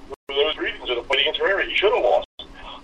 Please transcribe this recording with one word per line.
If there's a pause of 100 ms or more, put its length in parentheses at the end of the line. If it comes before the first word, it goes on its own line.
for
those
reasons.
Or
the
fight
against
Herrera,
he
should
have
lost. (580)